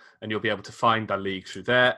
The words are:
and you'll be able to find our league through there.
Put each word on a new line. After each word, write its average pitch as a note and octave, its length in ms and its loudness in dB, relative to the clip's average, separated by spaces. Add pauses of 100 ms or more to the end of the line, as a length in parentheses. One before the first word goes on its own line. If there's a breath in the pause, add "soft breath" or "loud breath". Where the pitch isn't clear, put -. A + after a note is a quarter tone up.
(200 soft breath)
and G#2+ 100 -8
you'll G#2+ 100 -2
be A2+ 100 0
able G2 120 -2
to - 100 -16
find A2 380 0
our G2 60 0
league F#2+ 320 -6
through F#2+ 140 -12
there. B2 360 4